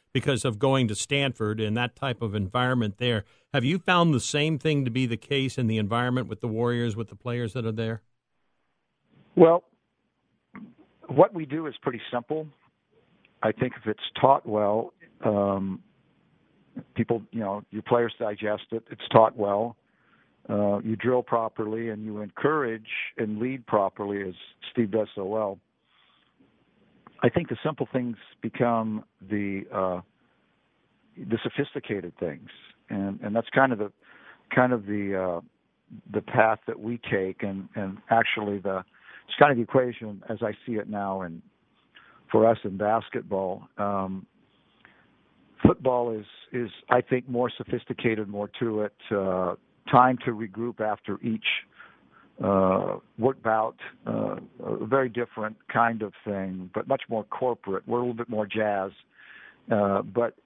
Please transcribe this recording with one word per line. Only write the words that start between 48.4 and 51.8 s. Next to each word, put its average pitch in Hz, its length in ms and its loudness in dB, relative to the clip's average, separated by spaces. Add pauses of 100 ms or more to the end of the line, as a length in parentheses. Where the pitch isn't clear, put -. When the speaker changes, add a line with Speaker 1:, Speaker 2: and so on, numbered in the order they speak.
Speaker 2:
to 110 220 -2
it, 104 160 -4 (160)
uh, 92 420 0 (360)
time 127 340 8
to 127 60 -2
regroup 110 500 -6
after 104 420 -4
each, 110 220 -4 (1000)